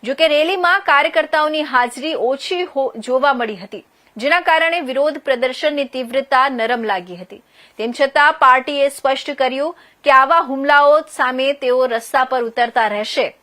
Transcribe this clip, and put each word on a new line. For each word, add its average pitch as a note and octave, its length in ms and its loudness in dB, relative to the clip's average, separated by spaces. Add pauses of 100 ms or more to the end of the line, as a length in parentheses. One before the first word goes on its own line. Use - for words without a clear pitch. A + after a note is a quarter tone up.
જો A#3+ 100 -6
કે D#4+ 140 0
રેલીમાં F4 520 2
કાર્યકર્તાઓની D4+ 800 0
હાજરી C4 540 -2
ઓછી C#4 480 -4
હો-, C4+ 340 -4
જોવા C4 360 0
મળી A#3 220 -4
હતી, F#3+ 300 -16 (320)
જેના D4 220 0
કારણે E4 400 2
વિરોધ C#4+ 380 -2
પ્રદર્શનની C4+ 680 -2
તીવ્રતા C4 640 -2
નરમ A#3 340 -2
લાગી F#3 320 -6
હતી. - 260 -18 (360)
તેમ A#3 240 -6
છતાં D4 320 2
પાર્ટીએ C#4 560 2
સ્પષ્ટ C4+ 420 -4
કર્યું C4+ 440 -4 (280)
કે D4 80 4
આવા C4+ 280 6
હુમલાઓ C#4+ 600 4
સામે C4 540 -2
તેઓ B3+ 320 0
રસ્તા A#3+ 380 -2
પર B3+ 200 -2
ઉતરતા A#3 440 0
રહેશે. G#3 560 -4